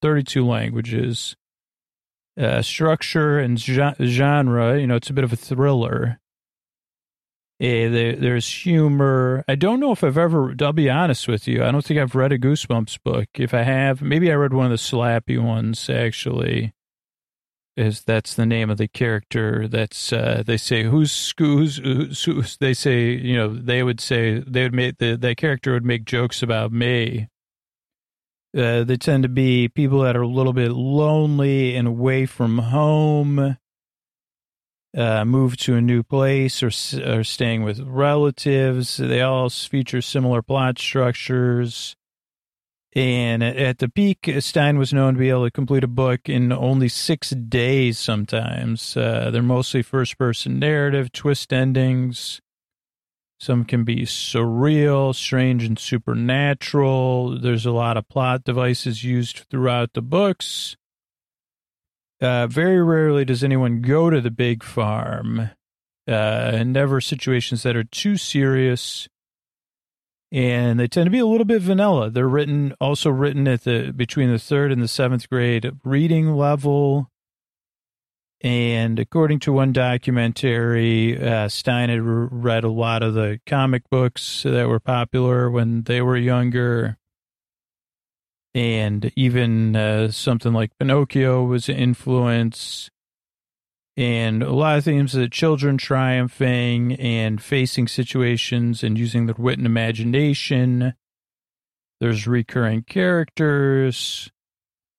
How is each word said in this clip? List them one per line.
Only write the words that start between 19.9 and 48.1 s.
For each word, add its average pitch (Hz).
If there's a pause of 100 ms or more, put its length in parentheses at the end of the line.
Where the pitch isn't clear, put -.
uh, 117
they 117
say, 113
"Who's 143
Sco-, -
who's, 147
who's," 135
who's, 139
they 135
say, 120
you 127
know, 113
they 123
would 123
say, 113
they 127
would 127
make, 127
the, 117
that 120
character 139
would 120
make 120
jokes 120
about 110
me. 117 (1300)
Uh, 120
they 123
tend 135
to 127
be 123
people 139
that 127
are 123
a 120
little 127
bit 123
lonely 139
and 120
away 131
from 117
home, 143 (1400)
uh, 110
move 123
to -
a 117
new 120
place 135
or 123
s-, -
or 123
staying 113
with 107
relatives. 135
They 127
all 131
s-, -
feature 131
similar 123
plot 131
structures. 123 (1000)
And 120
at, 120
at 131
the 127
peak, 196
Stein 147
was 135
known 135
to 127
be 131
able 127
to 120
complete 135
a 131
book 127
in 123
only 131
six -
days 123
sometimes. 117